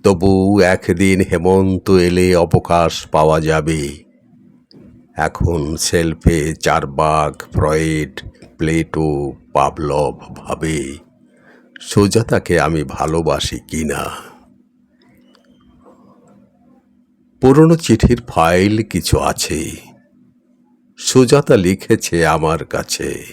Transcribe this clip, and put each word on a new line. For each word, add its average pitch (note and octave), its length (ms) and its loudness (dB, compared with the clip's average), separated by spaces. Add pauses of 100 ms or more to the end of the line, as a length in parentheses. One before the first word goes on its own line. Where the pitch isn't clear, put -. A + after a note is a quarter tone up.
তবু G2 560 2
একদিন F#2+ 640 2
হেমন্ত F#2 680 0
এলে F2+ 440 4
অবকাশ E2+ 720 0
পাওয়া D#2 340 2
যাবে। D#2 480 -2 (1300)
এখন D#2 600 -4
শেলফে E2 800 -2
চারবাক, D2+ 880 -2 (100)
ফ্রয়েড, D#2 680 -2 (360)
প্লেটো, D#2 760 -4 (220)
পাভলভ C#2+ 680 -2 (160)
ভাবে, C#2+ 600 -8 (840)
সোজা G#2 420 2
তাকে F#2 360 0
আমি D2+ 240 0
ভালোবাসি D2+ 840 -4
কিনা। C#2+ 420 -6 (3250)
পুরনো D#3 340 6
চিঠির A#2+ 520 2
ফাইল F#2+ 560 2
কিছু - 360 -2
আছে, C#2+ 520 -4 (1300)
সুজাতা C3 600 4
লিখেছে F2 680 0
আমার D#2+ 380 -2
কাছে। - 680 -8